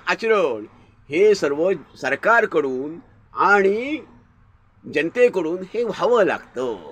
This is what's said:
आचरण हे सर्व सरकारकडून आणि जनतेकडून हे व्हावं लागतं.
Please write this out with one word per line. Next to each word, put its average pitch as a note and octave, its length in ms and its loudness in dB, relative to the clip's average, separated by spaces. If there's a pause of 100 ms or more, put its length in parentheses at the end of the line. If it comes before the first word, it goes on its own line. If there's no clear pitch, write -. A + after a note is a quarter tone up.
आचरण F3+ 580 0 (440)
हे G3 260 4
सर्व D#3 360 0 (300)
सरकारकडून D3+ 1000 0 (340)
आणि G3+ 640 2 (960)
जनतेकडून E3+ 640 0 (160)
हे A3+ 100 -4
व्हावं G#3+ 400 2
लागतं. A#2+ 520 -4 (160)